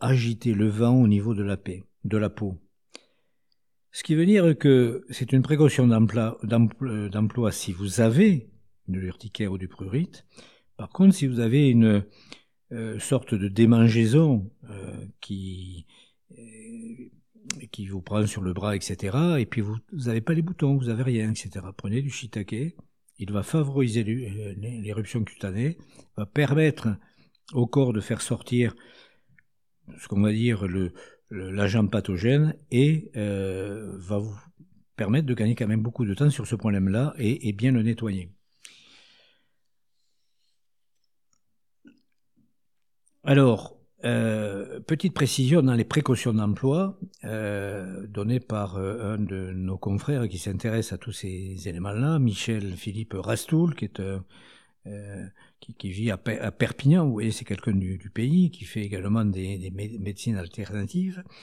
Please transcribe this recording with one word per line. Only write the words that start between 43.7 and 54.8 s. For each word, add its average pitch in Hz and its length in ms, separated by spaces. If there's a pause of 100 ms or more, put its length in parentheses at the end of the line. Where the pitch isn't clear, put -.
euh, 110 800
petite 160 340
précision 135 480
dans 127 100
les 117 100
précautions 127 480
d'emploi, 131 680 (240)
euh, 101 800
données 107 340
par, 104 360
euh, 104 400
un - 20
de 95 340
nos 92 280
confrères 113 500
qui 95 80
s'intéresse 107 560
à 92 60
tous 110 120
ces 95 560
éléments-là, 104 520
Michel 104 560
Philippe 104 420
Rastoul, 151 560
qui 113 120
est - 140
un, 95 240 (640)